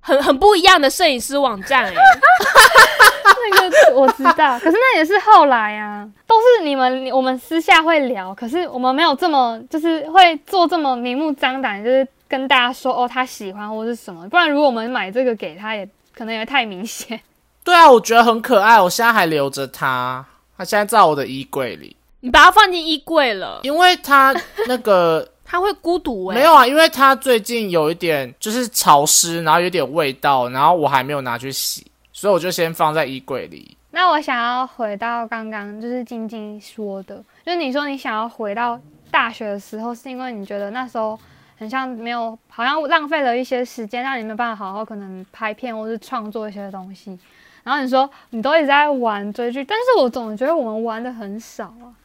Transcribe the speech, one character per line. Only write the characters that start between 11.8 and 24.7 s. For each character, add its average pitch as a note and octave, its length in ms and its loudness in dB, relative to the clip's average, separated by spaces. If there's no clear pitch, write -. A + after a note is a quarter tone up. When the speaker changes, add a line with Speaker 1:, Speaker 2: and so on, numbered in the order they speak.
Speaker 2:
就 A3+ 80 -6
是 C4 160 0
跟 C4+ 180 -6
大 C4+ 100 4
家 B3 160 2
说 B3+ 220 -6
，“哦， B3 140 -2
他 B3+ 160 -4
喜 G3+ 280 -14
欢” G#3 180 -14
或 A3 140 -10
是 A#3 100 -6
什 A3 200 -18
么， E3+ 140 -18
不 E4+ 80 -2
然 E4 140 2
如 C#4+ 80 0
果 D4 80 2
我 C4+ 40 4
们 A3+ 200 -6
买 G3+ 200 -6
这 B3 140 -2
个 A#3+ 100 0
给 F3+ 220 -12
他， G#3+ 180 -10
也 G3 140 -12
可 A#3 100 -16
能 A3 100 -8
也 A3 100 -8
太 C4 200 -4
明 G3 200 -12
显。 - 340 -14
Speaker 3:
对 F4 100 0
啊， E4 160 10
我 A#3 100 8
觉 A3+ 140 -2
得 A#3 80 6
很 A3+ 200 2
可 A3+ 180 2
爱， G#3+ 200 6
我 F3+ 100 4
现 A3+ 140 -2
在 A#3 80 2
还 G3+ 140 2
留 D3 220 0
着 C#3 180 -8
它， B2+ 580 -4
它 F#3+ 80 -10
现 G#3 140 -2
在 G#3 60 0
在 G#3 180 4
我 D#3 140 6
的 C#3 100 -6
衣 C3 180 -10
柜 A#2+ 320 -8
里。 C#2+ 200 -20
Speaker 1:
你 B3+ 60 -10
把 D4 160 8
它 F4+ 60 10
放 G4 200 6
进 E4+ 160 -6
衣 D#4 120 -4
柜 C#4+ 340 0
了？ F3 300 -10
Speaker 3:
因 C#4 120 -6
为 F4+ 220 4
它 C4+ 380 4
那 B3+ 100 -2